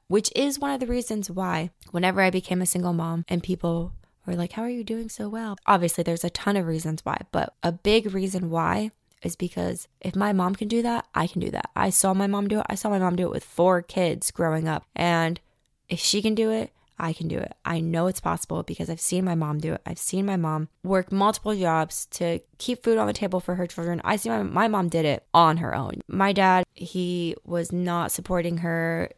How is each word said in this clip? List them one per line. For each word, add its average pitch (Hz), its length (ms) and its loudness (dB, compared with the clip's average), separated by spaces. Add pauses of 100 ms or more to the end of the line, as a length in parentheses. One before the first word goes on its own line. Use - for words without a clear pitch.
which 214 280 2
is 277 240 2
one 277 120 -2
of 269 80 -2
the 247 80 -2
reasons 233 420 -2
why 180 400 -2 (220)
whenever 180 300 2
I 185 100 6
became 185 300 0
a 180 60 0
single 180 260 0
mom 165 340 -2
and 175 160 -2
people 170 500 -2 (320)
were 185 100 -4
like, 175 180 -4
"How 220 100 -6
are 233 60 -4
you 240 140 -6
doing 226 260 -6
so 214 200 -8
well?" 220 260 -6 (120)
Obviously, 175 360 4
there's 165 200 -2
a 175 80 -2
ton 202 260 0
of 180 100 0
reasons 160 360 -2
why, - 180 -2 (100)
but - 300 -2
a 170 100 0
big 208 420 2
reason 190 380 -2
why 180 400 0 (320)
is 170 120 -4
because 180 520 -4 (120)
if 185 160 -4
my 202 160 2
mom 190 240 2
can 208 120 -6
do 233 160 2
that, 233 220 -2 (100)
I 160 100 0
can 180 160 -4
do - 80 -2
that. - 260 -4
I 190 140 2
saw 190 240 4
my 196 140 2
mom 202 200 0
do 214 120 0
it. - 100 -2
I 196 60 -2
saw 214 140 -2
my 202 100 2
mom 180 160 2
do 180 100 0
it - 60 -2
with - 120 -4
four 175 380 4
kids - 500 -2
growing 160 340 0
up. 156 200 -2 (100)
And 170 460 2 (480)
if 170 100 -4
she - 220 2
can 214 140 2
do 220 160 2
it, 220 200 -2 (260)
I 165 140 -2
can 160 160 -4
do - 100 -2
it. - 160 -6 (120)
I 165 160 -2
know 165 260 0
it's 190 140 -2
possible 165 420 -2
because 165 260 -6
I've 165 120 -6
seen 185 240 0
my 175 100 0
mom 151 240 0
do 156 140 -2
it. - 120 -8
I've 165 120 -8
seen 196 280 -2
my 196 120 0
mom 156 320 -2 (140)
work 185 280 0
multiple 208 420 2
jobs 165 580 0
to 170 280 -2 (200)
keep 247 220 -4
food 226 160 4
on 220 100 2
the 208 60 0
table 185 280 -2
for 180 140 -2
her 180 120 -2
children. 170 380 -4
I 208 100 2
see 214 140 -4
my, 220 140 0
my 196 260 2
mom 196 180 2
did 165 160 0
it 147 300 2
on 165 240 8
her 170 180 -2
own. - 320 -4
My 196 240 2
dad, 185 320 6 (100)
he 175 720 -4
was 170 300 -4
not 175 400 0
supporting 175 460 -2
her 165 580 -2